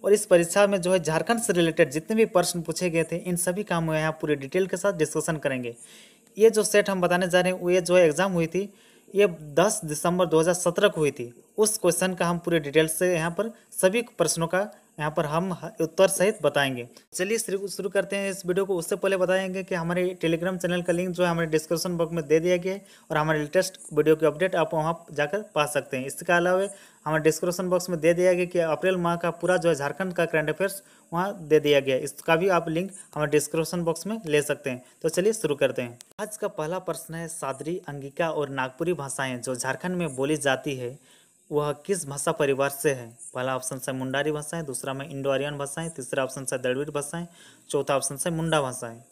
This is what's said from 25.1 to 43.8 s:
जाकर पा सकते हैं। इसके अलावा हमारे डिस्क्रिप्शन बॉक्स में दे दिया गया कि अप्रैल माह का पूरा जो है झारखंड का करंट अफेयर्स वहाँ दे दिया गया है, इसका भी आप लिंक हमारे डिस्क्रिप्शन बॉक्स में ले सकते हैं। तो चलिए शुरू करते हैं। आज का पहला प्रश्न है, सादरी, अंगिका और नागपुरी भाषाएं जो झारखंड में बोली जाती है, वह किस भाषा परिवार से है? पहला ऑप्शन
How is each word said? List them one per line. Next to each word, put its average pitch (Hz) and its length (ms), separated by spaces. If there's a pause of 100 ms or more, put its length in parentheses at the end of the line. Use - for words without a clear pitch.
जाकर 147 300
पा 151 240
सकते 139 320
हैं। 131 80
इसके 170 280
अलावा 185 340 (380)
हमारे 156 180
डिस्क्रिप्शन 175 460
बॉक्स 180 200
में 170 100
दे 160 140
दिया 180 200
गया 180 120
कि 175 140
अप्रैल 170 380
माह 170 180
का 170 160
पूरा 175 260
जो 170 120
है 160 60
झारखंड 143 380
का 170 120
करंट 156 240
अफेयर्स 190 340 (300)
वहाँ 180 340
दे 151 120
दिया 143 200
गया 135 160
है, 127 60
इसका 165 340
भी 180 140
आप 170 200
लिंक 170 220 (240)
हमारे 151 160
डिस्क्रिप्शन 160 520
बॉक्स 160 240
में 220 180
ले 147 160
सकते 143 280
हैं। 127 160 (160)
तो 165 80
चलिए 190 240
शुरू 147 220
करते 131 260
हैं। 120 180 (220)
आज 214 160
का 202 100
पहला 170 320
प्रश्न 165 340
है, 165 140
सादरी, 147 600
अंगिका 143 420
और 147 200
नागपुरी 135 440
भाषाएं 131 480
जो 131 140
झारखंड 131 400
में 160 200
बोली 139 220
जाती 135 400
है, 127 380 (360)
वह 147 200
किस 160 360
भाषा 143 240
परिवार 139 380
से 139 240
है? 117 240 (160)
पहला 131 220
ऑप्शन 131 320